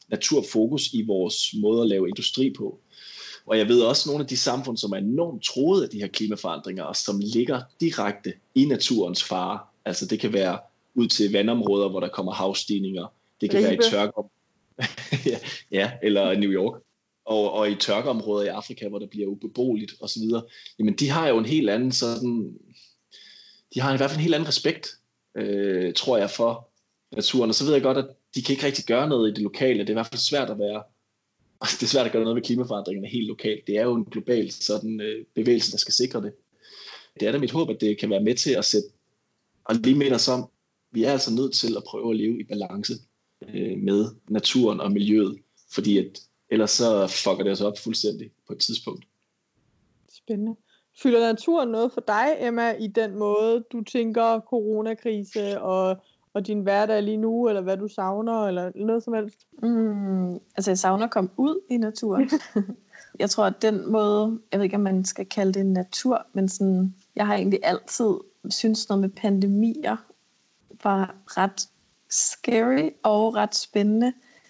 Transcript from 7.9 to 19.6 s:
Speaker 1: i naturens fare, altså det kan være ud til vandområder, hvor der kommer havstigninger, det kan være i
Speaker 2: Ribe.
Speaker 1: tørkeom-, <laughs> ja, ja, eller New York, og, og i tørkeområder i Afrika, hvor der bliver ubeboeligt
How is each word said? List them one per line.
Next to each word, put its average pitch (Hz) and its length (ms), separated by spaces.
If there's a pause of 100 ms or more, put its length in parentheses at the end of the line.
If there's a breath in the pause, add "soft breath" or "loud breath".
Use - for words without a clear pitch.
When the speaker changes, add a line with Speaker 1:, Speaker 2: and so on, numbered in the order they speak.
Speaker 1:
i 135 100
naturens 104 580
fare, 90 360 (260)
altså 92 200
det 165 140
kan 110 140
være 95 260 (360)
ud 120 120
til 101 240
vandområder, 101 580
hvor 92 100
der 90 80
kommer 92 260
havstigninger, 95 800 (280)
det - 80
kan 202 140
være - 100
i - 40
Speaker 2:
Ribe. 233 60
Speaker 1:
tørkeom-, - 960
<laughs> - 520
ja, 113 80 (320 loud breath)
ja, 98 200 (120)
eller 98 360
New 101 120
York, 95 300 (440)
og, 107 280
og 104 180
i 101 40
tørkeområder 104 680
i - 20
Afrika, 110 420
hvor 101 100
der 104 80
bliver 101 200
ubeboeligt 107 720